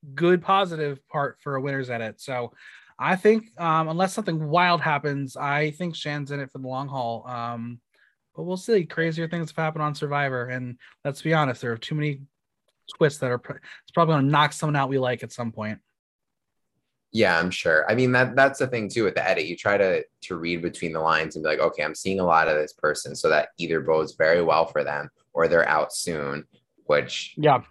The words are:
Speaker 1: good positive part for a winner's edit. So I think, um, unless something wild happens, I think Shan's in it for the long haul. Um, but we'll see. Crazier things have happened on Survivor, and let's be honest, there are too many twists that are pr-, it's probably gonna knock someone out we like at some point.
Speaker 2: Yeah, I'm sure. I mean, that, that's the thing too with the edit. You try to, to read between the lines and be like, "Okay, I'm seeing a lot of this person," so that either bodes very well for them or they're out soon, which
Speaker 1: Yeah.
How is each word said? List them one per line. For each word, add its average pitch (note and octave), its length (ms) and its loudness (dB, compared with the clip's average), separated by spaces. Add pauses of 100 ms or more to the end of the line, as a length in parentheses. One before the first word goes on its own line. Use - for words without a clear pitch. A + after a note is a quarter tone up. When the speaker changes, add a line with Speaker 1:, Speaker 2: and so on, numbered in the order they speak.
(160)
Speaker 1:
good F3 260 4
positive E3 680 -2
part C#3+ 320 -4
for C#3 140 -6
a C3 60 -2
winner's C3+ 280 -4
edit. A2+ 320 -6
So B2 320 -8 (440)
I D3 200 0
think, A3 300 4 (120)
um, D#3+ 300 2
unless F#3 240 0
something E3 340 -4
wild F3 320 4
happens, C#3+ 560 -2
I D3 360 -2
think E3 240 -6
Shan's D3 360 -8
in C#3+ 80 -6
it C3+ 120 -10
for C#3 80 -12
the C3 80 -10
long C3 200 -6
haul. A#2+ 400 -6
Um, A#2+ 540 -8 (540)
but D#3+ 80 -10
we'll F3+ 120 -4
see. F#3 300 2
Crazier E3 420 -4
things E3 220 -6
have - 80 -10
happened D#3+ 260 -2
on D3 120 -2
Survivor, C#3+ 500 -4
and B2+ 320 -8 (260)
let's C#3 180 -6
be D#3+ 120 0
honest, C#3+ 280 2
there A#2+ 120 -4
are A2+ 40 -6
too - 180 -8
many D3 260 -2 (760)
twists D3+ 240 2
that B2+ 120 -2
are B2 80 -2
pr-, - 180 -12
it's - 360 -20
probably E3 200 4
gonna C#3 160 4
knock D3 240 4
someone D3+ 220 -2
out C3+ 140 2
we C3+ 100 0
like B2+ 240 -2
at A#2+ 100 -12
some A#2 180 -6
point. G#2+ 280 -8 (1300)
Speaker 2:
Yeah, F#2+ 280 4
I'm F2+ 120 0
sure. D#2+ 380 2
I A2 60 4
mean, B2+ 180 2
that, B2 220 4
that's C#3 240 4
the C3 80 0
thing A2+ 220 -4
too A2+ 140 -2
with F#2 120 2
the - 120 0
edit. F2 180 2
You E2+ 100 -6
try G2+ 220 0
to, F2+ 260 2 (180)
to - 140 -8
read E2+ 280 -4
between E2 300 -6
the D#2+ 60 -4
lines D#2+ 360 0
and D#2 80 -8
be D#2 60 2
like, D2+ 100 0
"Okay, D2+ 240 2
I'm D#2 100 -4
seeing F#2+ 260 -4
a F#2 60 2
lot E2 220 6
of D#2 80 2
this D2+ 180 -2
person," D2 420 -4
so D#2+ 140 0
that D2+ 200 2 (100)
either E2 220 -2
bodes D#2 320 0
very E2 280 2
well D#2+ 240 2
for D2+ 180 -4
them D2 260 -6 (240)
or E2 140 2
they're D#2+ 220 4
out D2+ 240 0
soon, D2 520 -6 (400)
which - 520 -2
Speaker 1:
Yeah. D3 340 4